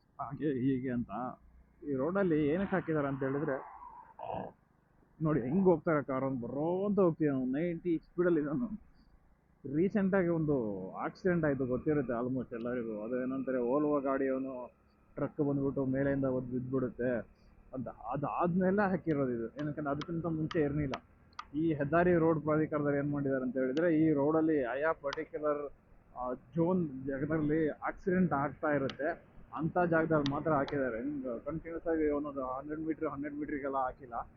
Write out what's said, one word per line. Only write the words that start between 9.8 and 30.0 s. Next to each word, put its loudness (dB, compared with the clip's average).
ಒಂದು 0
ಆಕ್ಸಿಡೆಂಟ್ 0
ಆಯ್ತು, 2
ಗೊತ್ತಿರುತ್ತೆ 0
almost -2
ಎಲ್ಲರಿಗೂ. -4
ಅದು -2
ಏನಂತಾರೆ, -2
Volvo 2
ಗಾಡಿ 0
ಅವನು -4
ಟ್ರಕ್ -2
ಬಂದ್ಬಿಟ್ಟು 0
ಮೇಲೆಯಿಂದ 0
ಒದ್ದು -2
ಬಿದ್ದ್ಬಿಡುತ್ತೆ -2
ಅಂತ, -6
ಅದಾದ್ಮೇಲೆ 0
ಹಾಕಿರೋದು 0
ಇದು. -2
ಏನಕ್ಕಂದ್ರೆ -4
ಅದಕ್ಕಿಂತ -4
ಮುಂಚೆ 0
ಇರ್ಲಿಲ್ಲ. 0
ಈ 2
ಹೆದ್ದಾರಿ 4
ರೋಡ್ 4
ಪ್ರಾಧಿಕಾರದವ್ರು 2
ಏನ್ 0
ಮಾಡಿದ್ದಾರೆ 0
ಅಂತ -4
ಹೇಳಿದ್ರೆ, 2
ಈ 6
ರೋಡಲ್ಲಿ 4
ಆಯಾ 0
ಪರ್ಟಿಕ್ಯುಲರ್, -4
ಆ, -4
ಝೋನ್ -2
ಜಾಗದಲ್ಲಿ 0
ಆಕ್ಸಿಡೆಂಟ್ 0
ಆಗ್ತಾ 0
ಇರುತ್ತೆ, -2
ಅಂತ -2
ಜಾಗದಲ್ಲಿ 2